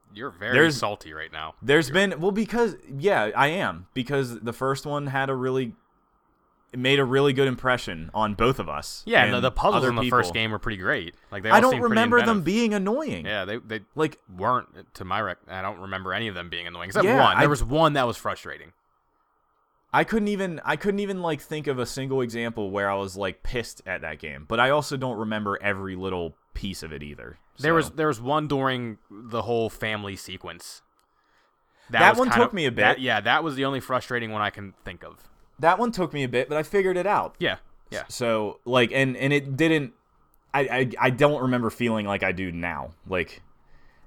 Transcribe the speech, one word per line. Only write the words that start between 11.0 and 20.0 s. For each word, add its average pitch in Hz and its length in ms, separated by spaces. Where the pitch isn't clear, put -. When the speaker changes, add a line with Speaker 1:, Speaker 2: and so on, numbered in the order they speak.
Speaker 1:
Like, 101 140
they 110 80
all 196 60
Speaker 2:
I - 40
don't 254 100
Speaker 1:
seemed 240 120
pretty 233 80
Speaker 2:
remember 233 300
them 233 80
Speaker 1:
inventive. 202 160
Speaker 2:
being 214 280
annoying. 208 540
Speaker 1:
Yeah, 101 180
they, 104 140
they 110 220
Speaker 2:
Like, 151 240
Speaker 1:
weren't, 123 340
to 98 100
my 95 160
rec-, 92 160
I 92 140
don't 95 180
remember 95 340
any 110 160
of 95 60
them 87 140
being 85 160
annoying, 87 240
except 98 160
Speaker 2:
Yeah, 240 180
Speaker 1:
one. 98 140
There 135 60
Speaker 2:
I 156 40
Speaker 1:
was 143 160
one 147 300
that 135 140
was 113 100
frustrating. 78 540
Speaker 2:
I 147 80